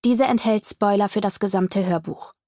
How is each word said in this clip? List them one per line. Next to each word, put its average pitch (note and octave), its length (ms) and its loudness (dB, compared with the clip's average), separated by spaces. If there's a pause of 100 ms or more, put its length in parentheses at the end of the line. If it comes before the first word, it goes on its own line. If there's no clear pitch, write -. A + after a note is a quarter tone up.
Diese A#3+ 200 4
enthält A3 420 0
Spoiler G3+ 420 0
für G#3+ 120 -2
das G3 180 -2
gesamte F#3+ 480 0
Hörbuch. E3 480 -6 (140)